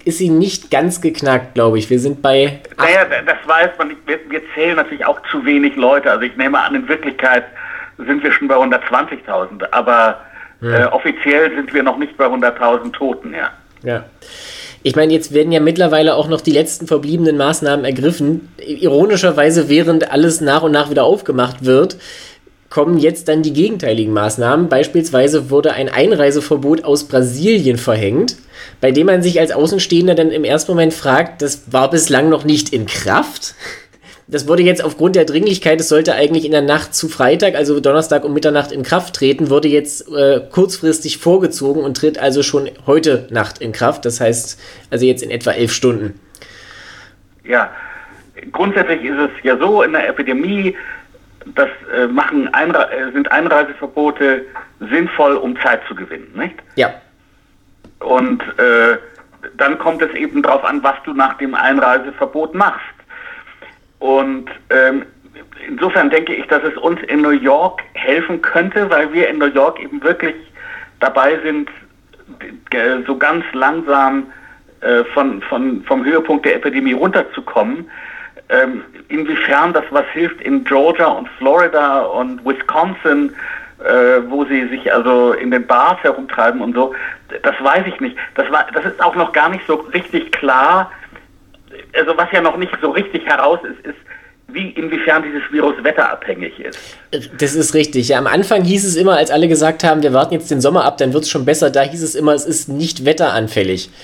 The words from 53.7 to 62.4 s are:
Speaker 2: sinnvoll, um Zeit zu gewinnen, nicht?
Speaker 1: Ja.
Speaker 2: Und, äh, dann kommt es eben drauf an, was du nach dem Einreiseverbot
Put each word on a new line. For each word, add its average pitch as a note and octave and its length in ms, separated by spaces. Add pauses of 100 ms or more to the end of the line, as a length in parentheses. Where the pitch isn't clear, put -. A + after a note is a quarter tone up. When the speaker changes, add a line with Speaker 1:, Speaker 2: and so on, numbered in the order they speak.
Speaker 2:
sinnvoll, D3+ 460
um B2 260
Zeit A#2+ 260
zu A#2 60
gewinnen, E2 400
nicht? A#2+ 220 (220)
Speaker 1:
Ja. A#2+ 180 (1040)
Speaker 2:
Und, B2+ 420 (160)
äh, A#2 400 (580)
dann C#3+ 220
kommt D#3+ 240
es D#3+ 140
eben D3 260
drauf C3+ 220
an, C#3+ 180
was C3+ 140 (100)
du D3+ 80
nach C3+ 240
dem C3 160
Einreiseverbot C#3 1000